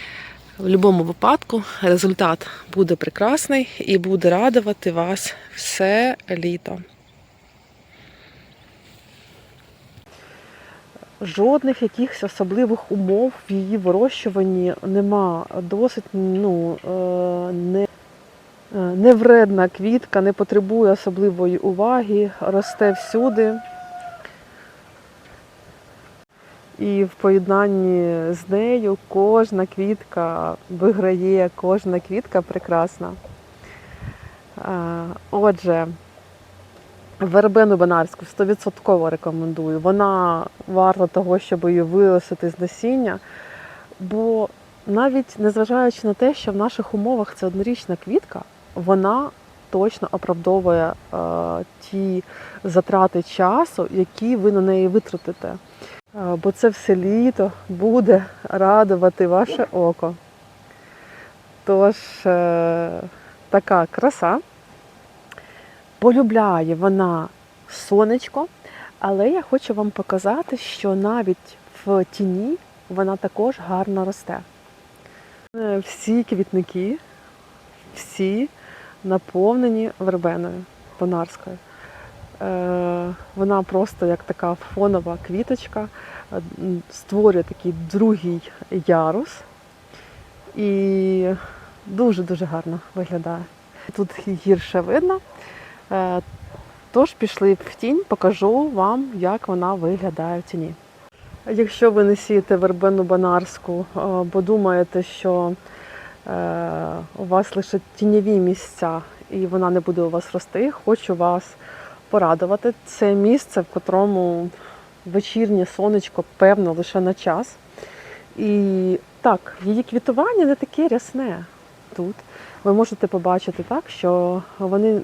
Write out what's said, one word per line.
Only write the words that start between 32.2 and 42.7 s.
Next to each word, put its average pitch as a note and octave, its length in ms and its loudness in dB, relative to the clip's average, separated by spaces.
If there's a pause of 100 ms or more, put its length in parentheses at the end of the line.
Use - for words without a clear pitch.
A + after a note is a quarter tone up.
прекрасна. F3 680 -4 (1400)
А, E3+ 480 -8 (260)
отже, F3+ 560 0 (1300)
вербену G3+ 560 6
бонарську F3 480 2
стовідсотково F#3+ 840 0
рекомендую. D#3+ 680 -4
Вона F#3 640 2 (240)
варта F#3 380 4
того, F3+ 320 0
щоб F3 300 -2
її F3 140 4
вилосити F3+ 680 2
з D#3+ 100 -12
насіння. A3 580 -2 (840)